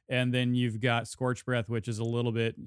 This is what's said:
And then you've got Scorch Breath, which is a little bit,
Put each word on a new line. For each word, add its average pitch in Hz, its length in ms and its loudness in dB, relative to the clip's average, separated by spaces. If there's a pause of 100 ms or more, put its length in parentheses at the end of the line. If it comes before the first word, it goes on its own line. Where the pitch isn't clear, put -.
And 127 240 2
then 123 220 2
you've 120 260 0
got 117 280 2
Scorch 127 360 -2
Breath, 120 240 -2
which 117 200 -2
is 107 100 -4
a 113 60 -2
little 117 260 0
bit, 113 240 0 (120)